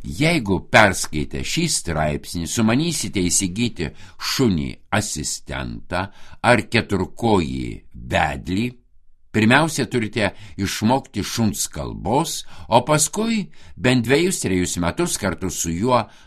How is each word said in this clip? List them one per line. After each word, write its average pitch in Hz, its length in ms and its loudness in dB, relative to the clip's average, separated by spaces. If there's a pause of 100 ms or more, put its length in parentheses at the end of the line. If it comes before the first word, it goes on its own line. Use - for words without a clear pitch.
jeigu 107 640 0 (100)
perskaitę 90 720 4
šį 165 240 0
straipsnį 78 800 -2
sumanysite 117 720 0
įsigyti 90 680 0 (240)
šunį 85 560 2 (180)
asistentą 69 1160 -4 (320)
ar 120 260 4
keturkojį 92 1040 0 (260)
vedlį, 80 720 -2 (720)
pirmiausia 131 500 4
turite 107 460 0 (260)
išmokti 107 640 0
šuns - 480 -2
kalbos, 80 680 -2 (340)
o 120 160 8
paskui 202 640 0 (260)
bent 123 320 2
dvejus, 165 320 2
trejus 90 400 0
metus 87 400 0
kartu 90 320 -2
su 82 240 -4
juo 117 240 2 (260)